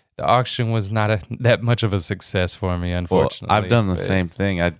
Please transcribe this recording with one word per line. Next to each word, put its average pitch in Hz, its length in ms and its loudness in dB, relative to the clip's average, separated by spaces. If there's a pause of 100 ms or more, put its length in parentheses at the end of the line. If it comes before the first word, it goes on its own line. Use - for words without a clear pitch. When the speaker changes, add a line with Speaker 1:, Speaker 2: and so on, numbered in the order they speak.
(180)
Speaker 1:
the 76 80 -6
auction 117 440 0
was 107 220 -2
not 107 180 0
a, 107 120 0 (180)
that 117 240 2
much 120 180 0
of 107 100 0
a 98 80 0
success 90 540 -2
for 90 240 -2
me, 87 140 -2
Speaker 2:
Well, 87 80 -2
Speaker 1:
unfortunately. 90 580 2
Speaker 2:
I've 98 100 0
done 113 200 4
the 92 80 0
Speaker 1:
but 92 80 -4
Speaker 2:
same 92 260 0
thing. 95 320 -2
I, 87 180 2